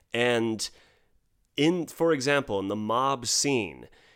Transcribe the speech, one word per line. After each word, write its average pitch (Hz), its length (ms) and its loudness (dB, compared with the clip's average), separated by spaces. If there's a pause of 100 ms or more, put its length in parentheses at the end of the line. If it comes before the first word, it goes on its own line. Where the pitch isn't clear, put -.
(140)
And 117 540 0 (880)
in, 160 280 2
for 165 280 0
example, 135 460 0
in 95 100 -2
the 104 80 -2
mob 120 500 0
scene, 95 600 -2 (280)